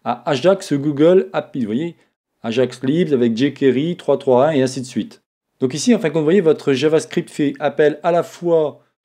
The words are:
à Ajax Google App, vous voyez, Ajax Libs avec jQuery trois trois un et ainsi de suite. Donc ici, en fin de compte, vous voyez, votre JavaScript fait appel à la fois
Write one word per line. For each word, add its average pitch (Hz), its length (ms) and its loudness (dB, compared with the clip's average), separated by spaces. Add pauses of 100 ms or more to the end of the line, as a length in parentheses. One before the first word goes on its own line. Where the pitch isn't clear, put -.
à 120 280 -4
Ajax 156 420 0
Google 151 640 2
App, 156 200 -6
vous 123 120 -6
voyez, 147 280 -4 (480)
Ajax 127 420 -2
Libs 156 280 0
avec 120 240 2
jQuery 143 640 0
trois 139 180 -2
trois 127 300 2
un 160 60 0
et 135 100 0
ainsi 131 180 -4
de 127 60 -10
suite. - 360 -10 (380)
Donc 131 140 -2
ici, 233 200 0
en 202 40 2
fin 165 100 -2
de 147 60 -4
compte, 165 60 -2
vous 147 60 -2
voyez, 185 140 4
votre 151 320 2
JavaScript 156 560 0
fait 147 300 -4
appel 151 440 0
à 170 100 0
la 170 100 2
fois 165 580 -2 (240)